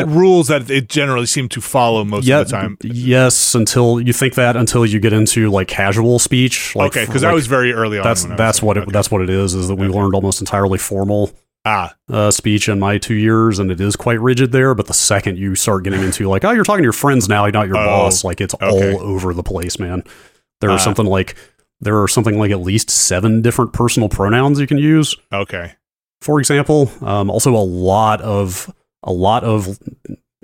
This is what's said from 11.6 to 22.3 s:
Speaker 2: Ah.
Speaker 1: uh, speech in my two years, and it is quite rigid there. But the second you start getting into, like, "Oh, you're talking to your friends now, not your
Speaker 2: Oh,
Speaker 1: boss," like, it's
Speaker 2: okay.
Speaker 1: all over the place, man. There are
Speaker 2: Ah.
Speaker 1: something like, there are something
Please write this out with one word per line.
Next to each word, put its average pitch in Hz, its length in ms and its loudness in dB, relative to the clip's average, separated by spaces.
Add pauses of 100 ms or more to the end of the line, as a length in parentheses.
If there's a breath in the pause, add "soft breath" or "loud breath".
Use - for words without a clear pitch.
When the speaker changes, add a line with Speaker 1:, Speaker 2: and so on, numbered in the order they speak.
Speaker 2:
Ah. 98 320 -2 (160)
Speaker 1:
uh, 104 200 2
speech 104 360 0
in 101 140 0
my 101 160 2
two 113 180 -4
years, 110 440 2
and 92 120 0
it 87 80 -4
is 101 160 0
quite 117 240 -2
rigid 123 320 2
there. 131 240 2
But 107 120 -4
the - 60 -6
second 98 440 -2
you 95 180 -4
start 95 300 -2
getting 95 180 -2
into, 95 240 -2
like, 95 160 0
"Oh, 202 80 2
you're 220 140 2
talking 202 160 2
to 139 60 4
your 110 40 4
friends 127 380 0
now, 104 160 2
not 104 220 0
your 98 100 -2
Speaker 2:
Oh, 107 80 0
Speaker 1:
boss," 101 400 0
like, 87 160 -6
it's 92 140 -6
Speaker 2:
okay. 98 380 0
Speaker 1:
all 98 60 -4
over 92 340 -4
the 87 100 -6
place, 87 360 -6
man. 92 240 -6 (560 loud breath)
There 107 100 0
are 98 40 2
Speaker 2:
Ah. 95 40 2
Speaker 1:
something 101 280 0
like, 95 300 -2 (440 soft breath)
there 104 220 0
are 98 80 2
something 107 280 0